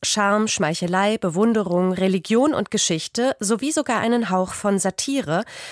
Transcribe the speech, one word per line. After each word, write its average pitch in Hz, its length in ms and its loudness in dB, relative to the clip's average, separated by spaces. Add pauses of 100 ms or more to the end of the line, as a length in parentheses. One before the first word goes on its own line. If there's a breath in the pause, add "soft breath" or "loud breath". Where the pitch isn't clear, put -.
Charme, 208 440 2
Schmeichelei, 185 720 0
Bewunderung, 185 720 2
Religion 190 640 2
und 202 160 -2
Geschichte 226 680 -2
sowie 226 320 -2
sogar 277 280 0
einen 233 300 2
Hauch 185 240 0
von 202 240 0
Satire, 190 680 -2 (280 loud breath)